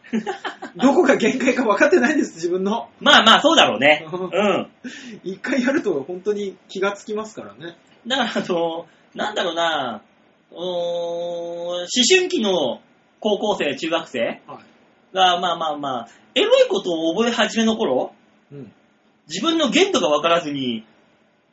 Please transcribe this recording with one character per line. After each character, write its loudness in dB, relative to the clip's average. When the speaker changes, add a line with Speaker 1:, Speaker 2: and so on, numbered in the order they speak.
Speaker 1:
<laughs> -14
Speaker 2:
ど 4
こ 6
が 4
限 2
界 2
か -2
分 2
か 4
っ 4
て 6
な 2
い 0
ん 0
で 2
す、 -10
自 -4
分 -2
の。 -4
Speaker 1:
ま 6
あ 4
ま 8
あ、 0
そ 4
う 2
だ 6
ろ 0
う -2
ね。 4
Speaker 2:
<laughs> -14
う -6
ん。 -6
Speaker 1:
う 2
ん。 -20
Speaker 2:
一 -8
回 -2
や 2
る 0
と -2
本 -10
当 -2
に -8
気 -8
が 0
つ -18
き -8
ま -6
す -18
か -14
ら -18
ね。 -18
Speaker 1:
だ -2
か 0
ら、 -6
あ -2
の、 -2
な -6
ん -8
だ -2
ろ -4
う -6
な、 -2
お -6
ー、 -4
思 -10
春 2
期 -2
の -2
高 0
校 0
生、 -2
中 -6
学 -4
生 -6
Speaker 2:
は -2
い。 -20
Speaker 1:
が、 2
ま 0
あ -8
ま -4
あ -6
ま -4
あ、 -20
エ 4
ロ 6
い -4
こ 0
と -4
を -2
覚 0
え 0
始 0
め 2
の 2
頃、 -2
Speaker 2:
う -18
ん。 -18
Speaker 1:
自 -8
分 0
の 2
限 4
度 2
が 2
分 2
か 2
ら 2
ず -6
に、 -4